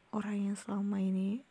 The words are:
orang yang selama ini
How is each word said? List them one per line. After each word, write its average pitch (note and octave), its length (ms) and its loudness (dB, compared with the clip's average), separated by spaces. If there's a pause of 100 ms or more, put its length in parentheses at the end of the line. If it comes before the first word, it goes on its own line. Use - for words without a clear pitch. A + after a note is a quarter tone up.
(140)
orang G#3 380 0
yang G#3 80 -2
selama G3+ 420 0
ini F#3+ 500 2